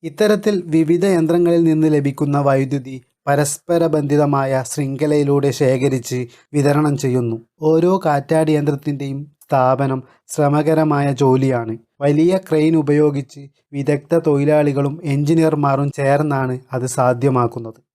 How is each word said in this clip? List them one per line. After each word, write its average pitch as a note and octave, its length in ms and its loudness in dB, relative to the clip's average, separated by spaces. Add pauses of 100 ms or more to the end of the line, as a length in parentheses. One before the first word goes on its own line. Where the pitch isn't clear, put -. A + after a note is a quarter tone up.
ഇത്തരത്തിൽ G#3 600 0
വിവിധ E3 400 2
യന്ത്രങ്ങളിൽ E3+ 580 2
നിന്ന് D#3 300 2
ലഭിക്കുന്ന C#3+ 460 0
വൈദ്യുതി C3+ 600 -2 (260)
പരസ്പര D3 600 0
ബന്ധിതമായ C#3+ 800 0
ശൃംഖലയിലൂടെ C#3+ 840 0
ശേഖരിച്ച് B2+ 760 -2 (260)
വിതരണം D3 440 2
ചെയ്യുന്നു. A#2+ 440 -2 (200)
ഓരോ D#3+ 440 2
കാറ്റാടി D#3 460 0
യന്ത്രത്തിന്റെയും C#3+ 880 -4 (100)
സ്ഥാപനം C3 540 0 (240)
ശ്രമകരമായ D3 840 0
ജോലിയാണ്. C3 640 0 (240)
വലിയ D#3+ 380 2 (100)
ക്രെയിൻ D#3+ 260 2
ഉപയോഗിച്ച് C#3+ 720 0 (260)
വിദഗ്ധ C#3+ 440 -2
തൊഴിലാളികളും D3 880 0
എഞ്ചിനീയർമാരും C#3+ 880 0
ചേർന്നാണ് C#3 680 -2 (140)
അത് B2+ 120 -4
സാധ്യമാക്കുന്നത്. B2 880 0 (220)